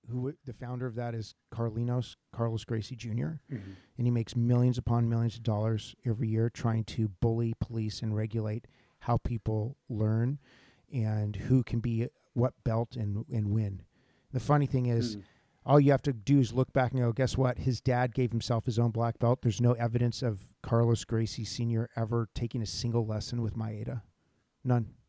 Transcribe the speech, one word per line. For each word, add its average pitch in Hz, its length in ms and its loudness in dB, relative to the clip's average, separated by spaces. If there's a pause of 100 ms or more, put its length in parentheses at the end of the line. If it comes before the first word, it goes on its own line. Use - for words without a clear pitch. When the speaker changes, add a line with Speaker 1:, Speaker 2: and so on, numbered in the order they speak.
Speaker 1:
who 120 80 -6
w-, 131 280 -4
the 127 80 -12
founder 123 340 -8
of 117 100 -6
that 120 180 -4
is 110 200 -8 (180)
Carlinos, 117 640 -2 (160)
Carlos 113 320 -2
Gracie 113 320 -6
Junior, 123 440 -4 (100)
Speaker 2:
Mm-hmm. 101 200 -10 (280)
Speaker 1:
and 120 80 0
he 123 40 4
makes 117 240 -2
millions 123 440 4
upon 117 300 2
millions 117 280 0
of 117 60 -14
dollars 110 520 -2 (100)
every 117 240 0
year 110 220 2
trying 113 340 0
to 110 240 -2 (120)
bully, 113 400 0
police, 110 420 -4
and 107 140 -2
regulate 107 500 -4 (340)
how 117 180 0
people 110 580 -2 (120)
learn 113 500 0 (540)
and 107 440 -2
who 127 260 4
can 117 180 -2
be 113 280 0 (260)
what 120 180 2 (120)
belt 113 320 -2
and, 104 360 -4
and 107 180 0
win. 104 320 -2 (500)
The 131 80 -2
funny 147 260 2
thing 127 200 0
is, 117 300 0
Speaker 2:
Mm. 98 60 -12 (440)
Speaker 1:
all 143 140 8
you 143 120 6
have 135 100 2
to 143 100 0
do 127 280 4
is 107 120 2
look 127 200 0
back 127 200 2
and 131 80 0
go, 120 120 2
"Guess 127 240 0
what? 127 220 0
His 123 220 0
dad 123 340 0
gave 123 180 2
himself 113 340 0
his 110 120 0
own 117 120 4
black 113 280 -2
belt." 120 240 2
There's 117 180 0
no 120 140 6
evidence 117 480 0
of 107 260 -2 (140)
Carlos 117 420 2
Gracie 110 400 -2
Senior 117 520 -2
ever 113 380 -2
taking 120 280 -4
a 104 40 -4
single 117 400 -2
lesson 110 360 -4
with 110 140 -2
Maeda. 110 460 -6 (600)
None. 120 300 2 (140)